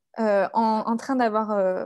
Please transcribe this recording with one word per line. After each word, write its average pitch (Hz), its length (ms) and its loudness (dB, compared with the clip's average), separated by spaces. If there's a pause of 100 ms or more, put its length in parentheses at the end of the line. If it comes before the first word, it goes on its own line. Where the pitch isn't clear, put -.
(180)
Euh, 208 340 2
en, 220 340 2
en 233 100 0
train 269 180 -6
d'avoir, 220 360 0
euh, 190 340 0